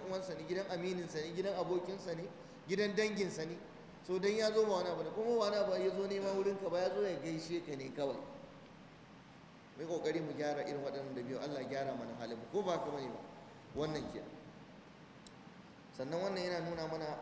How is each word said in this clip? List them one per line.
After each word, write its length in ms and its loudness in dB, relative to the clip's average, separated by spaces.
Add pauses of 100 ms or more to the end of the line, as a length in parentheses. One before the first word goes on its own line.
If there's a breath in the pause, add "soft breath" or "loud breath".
uwansa 260 -2
ne, 120 -6
gidan 240 0
amininsa 500 0
ne, 140 -2
gidan 200 2
abokinsa 600 2
ne, 100 -4 (420 loud breath)
gidan 280 4
danginsa 500 4
ne. 140 -4 (480)
So 120 2
dan 160 6
ya 180 6
zo 120 10
ba 160 6
wani 80 2
abu 140 0
ne, 80 -2
kuma 260 4
wani 200 6
abu 160 6
ya 180 4
zo 160 2
nema 260 2
wurinka 380 2
ba, 80 4
ya 160 4
zo 80 4
ya 160 2
gaishe 480 0
ka 100 -4
ne 160 -6
kawai. 240 0 (1600)
Mu 60 -6
yi 40 -4
ƙoƙari 360 2
mu 120 -2
gyara 280 2
irin 200 -2
waɗannan 320 -2
dabi'u, 240 -2
Allah 240 -2
ya 60 -6
gyara 260 0
mana 240 -4
halin 200 -4
mu, 140 -8
ko 100 2
ba 100 2
haka 180 0
bane 180 -2
ba? 120 -6 (540)
Wannan 380 0
ke. 80 -6 (1800)
Sannan 240 0
wannan 240 0
yana 160 2
nuna 260 -2
mana 360 -2